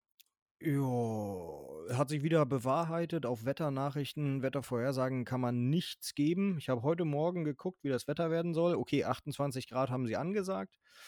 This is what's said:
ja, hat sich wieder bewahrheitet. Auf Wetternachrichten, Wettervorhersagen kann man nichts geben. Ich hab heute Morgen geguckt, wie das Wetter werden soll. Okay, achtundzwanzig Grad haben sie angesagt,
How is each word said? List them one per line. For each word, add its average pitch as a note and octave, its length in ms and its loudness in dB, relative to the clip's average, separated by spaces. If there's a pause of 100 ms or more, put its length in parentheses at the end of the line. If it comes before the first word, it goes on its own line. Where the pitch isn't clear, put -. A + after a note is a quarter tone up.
(600)
ja, G#2 1400 -2
hat C3+ 120 2
sich D3 140 -2
wieder D#3+ 220 4
bewahrheitet. D#3+ 800 0
Auf A#2 200 -2
Wetternachrichten, C#3 960 -2
Wettervorhersagen B2+ 840 0
kann B2+ 160 -2
man B2 280 2
nichts - 460 -2
geben. F3 420 2
Ich C#3 120 -4
hab A#2+ 140 0
heute E3+ 220 2
Morgen D#3+ 380 0
geguckt, D3+ 400 -4
wie C#3+ 60 0
das B2+ 180 0
Wetter D#3+ 240 0
werden E3+ 220 0
soll. E3+ 220 4
Okay, C3+ 300 2
achtundzwanzig C3 600 -4
Grad B2+ 220 0
haben B2+ 180 0
sie A2 100 0
angesagt, F#3+ 600 -2 (300)